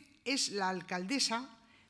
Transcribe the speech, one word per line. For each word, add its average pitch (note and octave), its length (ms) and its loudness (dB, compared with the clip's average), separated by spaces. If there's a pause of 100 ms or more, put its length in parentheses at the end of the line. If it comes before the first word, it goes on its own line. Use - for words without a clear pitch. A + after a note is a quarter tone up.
(240)
es - 260 2
la F#3+ 180 0
alcaldesa F#3+ 880 0 (320)